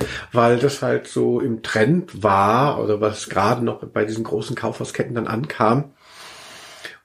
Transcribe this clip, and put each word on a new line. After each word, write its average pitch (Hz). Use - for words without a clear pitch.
weil 120
das 135
halt 123
so 120
im 117
Trend 113
war 107
oder 104
was 107
gerade 117
noch 117
bei 110
diesen 110
großen 107
Kaufhausketten 117
dann 113
ankam. 120